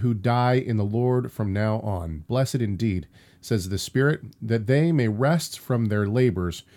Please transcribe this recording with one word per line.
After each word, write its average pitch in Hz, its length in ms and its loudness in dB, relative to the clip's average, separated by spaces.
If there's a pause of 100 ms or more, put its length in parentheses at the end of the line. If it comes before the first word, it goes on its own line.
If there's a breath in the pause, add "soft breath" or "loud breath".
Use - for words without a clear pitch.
who 120 120 2
die 120 420 2
in 123 200 0
the 104 80 0
Lord 123 480 0
from 101 220 -2
now 107 260 0
on. 85 480 -6
Blessed 131 280 -2
indeed, 104 520 -2 (320 soft breath)
says 95 300 -2
the 98 80 -2
Spirit, 139 440 0 (200)
that 113 260 -2
they 147 240 4
may 131 160 2
rest 131 500 0
from 117 280 -2
their 104 200 0
labors, 101 580 0 (140 soft breath)